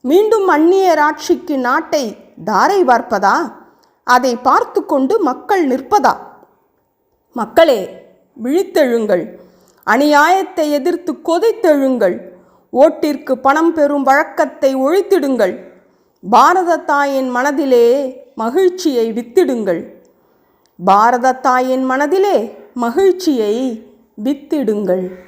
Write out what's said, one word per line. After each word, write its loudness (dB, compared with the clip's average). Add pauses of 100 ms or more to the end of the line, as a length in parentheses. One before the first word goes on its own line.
மீண்டும் 2
அந்நியர் 2
ஆட்சிக்கு -2
நாட்டை -4 (280)
தாரை 2
வார்ப்பதா? 0 (520)
அதை 0
பார்த்து 0
கொண்டு 0
மக்கள் -2
நிற்பதா? 0 (1160)
மக்களே, 0 (360)
விழித்தெழுங்கள். -2 (460)
அநியாயத்தை 2
எதிர்த்து -4
கொதித்தெழுங்கள். 0 (540)
ஓட்டிற்கு 0
பணம் 0
பெறும் 0
வழக்கத்தை 0
ஒழித்திடுங்கள். 0 (680)
பாரத 4
தாயின் -2
மனதிலே 2 (180)
மகிழ்ச்சியை -2
வித்திடுங்கள். -2 (840)
பாரத 2
தாயின் -2
மனதிலே -2 (120)
மகிழ்ச்சியை -2 (380)
வித்திடுங்கள். -4 (160)